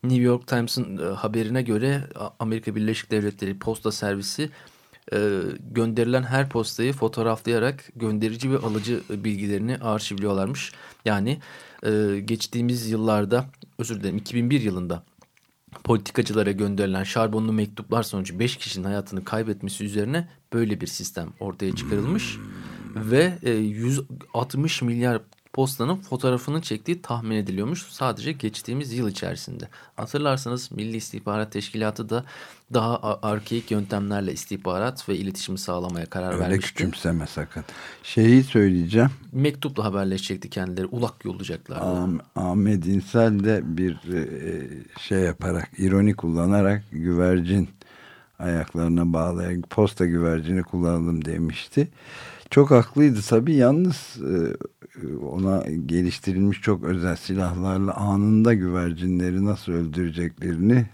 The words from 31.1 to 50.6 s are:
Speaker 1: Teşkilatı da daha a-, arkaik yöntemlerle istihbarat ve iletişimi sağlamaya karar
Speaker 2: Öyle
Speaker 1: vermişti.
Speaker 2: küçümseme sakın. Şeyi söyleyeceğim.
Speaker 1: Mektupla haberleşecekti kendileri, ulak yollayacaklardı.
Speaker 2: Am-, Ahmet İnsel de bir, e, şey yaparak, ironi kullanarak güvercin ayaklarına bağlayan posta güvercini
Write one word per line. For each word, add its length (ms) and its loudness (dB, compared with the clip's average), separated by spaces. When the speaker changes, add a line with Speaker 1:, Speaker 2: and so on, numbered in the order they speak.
Speaker 1:
Teşkilatı 560 -4
da 160 -2
daha 220 2
a-, 340 -4
arkaik 400 -4
yöntemlerle 600 -2
istihbarat 760 -4
ve 80 0
iletişimi 420 -6
sağlamaya 480 -6
karar 260 -4
Speaker 2:
Öyle 80 -2
Speaker 1:
vermişti. 340 0
Speaker 2:
küçümseme 520 -2
sakın. 380 -8
Şeyi 420 8
söyleyeceğim. 640 6
Speaker 1:
Mektupla 520 0
haberleşecekti 640 -2
kendileri, 360 -4
ulak 380 -4
yollayacaklardı. 600 -8
Speaker 2:
Am-, 360 0
Ahmet 500 2
İnsel 580 4
de 200 4
bir, 280 -2
e, 540 -6
şey 200 0
yaparak, 580 -2
ironi 360 6
kullanarak 800 2
güvercin 760 4
ayaklarına 760 0
bağlayan 500 -2
posta 440 2
güvercini 560 2